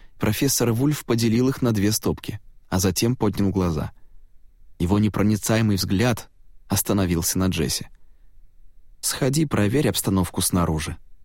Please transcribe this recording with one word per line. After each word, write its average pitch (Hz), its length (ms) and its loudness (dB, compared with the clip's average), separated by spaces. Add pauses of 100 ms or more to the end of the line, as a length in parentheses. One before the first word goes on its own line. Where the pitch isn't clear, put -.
(180)
профессор 120 540 0
Вульф 139 340 0
поделил 117 440 2
их 135 120 -4
на 120 120 2
две 104 180 2
стопки, - 480 -4 (300)
а 92 100 0
затем 98 360 2
поднял 101 340 0
глаза. 90 420 0 (880)
Его 92 200 2
непроницаемый 107 760 2
взгляд 98 540 0 (380)
остановился 92 720 0
на 92 80 2
Джессе. 87 420 -2 (1120)
"Сходи, 147 440 0
проверь 110 440 2
обстановку 95 520 0
снаружи", — 82 560 0 (280)